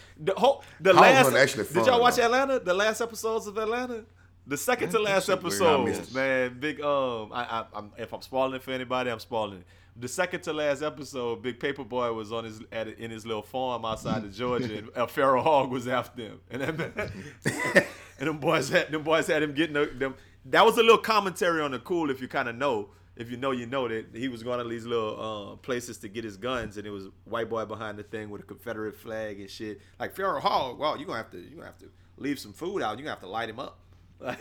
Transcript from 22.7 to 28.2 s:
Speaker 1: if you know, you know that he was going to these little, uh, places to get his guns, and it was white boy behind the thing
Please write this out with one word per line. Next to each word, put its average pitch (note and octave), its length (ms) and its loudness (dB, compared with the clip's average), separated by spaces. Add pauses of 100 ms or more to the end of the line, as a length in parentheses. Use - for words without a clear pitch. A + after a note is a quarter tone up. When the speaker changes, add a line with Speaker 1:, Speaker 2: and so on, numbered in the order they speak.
Speaker 1:
if A#2 140 -10
you A#2+ 60 -8
know, C3+ 140 -2
you B2 160 -4
know B2+ 220 -2
that A2 260 -4
he B2 140 -6
was A#2 160 -8
going B2 180 -2
to A#2 60 -6
these A#2 180 -8
little, A2 640 -4
uh, G2+ 40 -16
places A#2+ 420 -6
to A2 100 -14
get A2 160 -8
his G#2 120 -10
guns, A2 400 -6
and G#2 100 -10
it G#2+ 40 -10
was G2 180 -10 (160)
white A2 260 -6
boy A2+ 160 -2
behind G#2+ 320 -10
the G#2 60 -12
thing G#2+ 260 -10